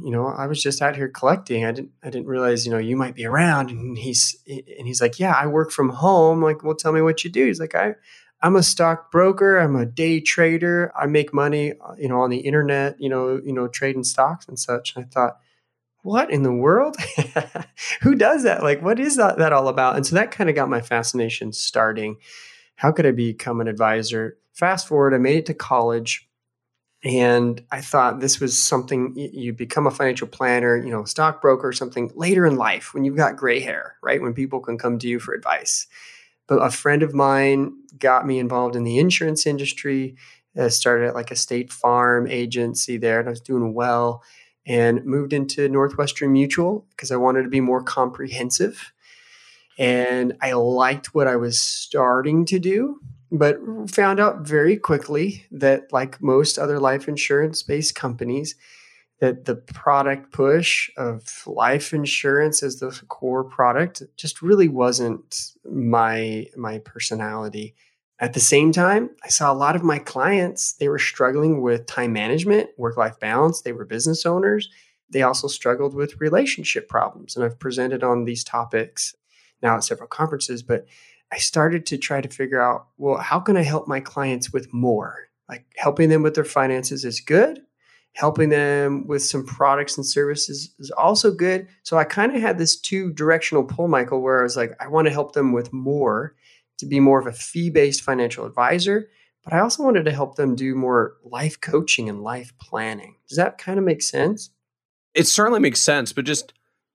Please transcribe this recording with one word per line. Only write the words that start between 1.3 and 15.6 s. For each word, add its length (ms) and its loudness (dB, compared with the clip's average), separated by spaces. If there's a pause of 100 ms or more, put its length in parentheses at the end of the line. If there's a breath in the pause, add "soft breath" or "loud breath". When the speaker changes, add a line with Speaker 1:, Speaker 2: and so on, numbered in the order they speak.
Speaker 1:
I 60 -2
didn't, 180 -10 (140)
I 80 -12
didn't 160 -10
realize, 380 0
you 60 -4
know, 60 0
you 180 -2
might 200 -4
be 100 -10
around." 460 0
And 260 -10
he's, 400 -2 (100)
and 400 -16
he's 140 -4
like, 180 0
"Yeah, 140 2
I 140 2
work 240 0
from 180 0
home." 540 4
Like, 200 0
"Well, 120 -2
tell 180 0
me 80 4
what 220 2
you 80 -8
do." 160 2
He's 120 -2
like, 140 -8
"I, 220 0 (460 soft breath)
I'm 140 6
a 60 8
stockbroker. 960 4
I'm 180 4
a 120 0
day 340 0
trader. 760 2
I 120 -2
make 260 2
money, 400 0 (100)
uh, 140 -18
you 100 -6
know, 140 2
on 80 2
the 80 -2
internet, 640 0
you 80 -2
know, 340 -2
you 80 -6
know, 160 -2
trading 360 -4
stocks 440 -2
and 100 -14
such." 380 -6
And 80 -10
I 60 -16
thought, 280 0 (640)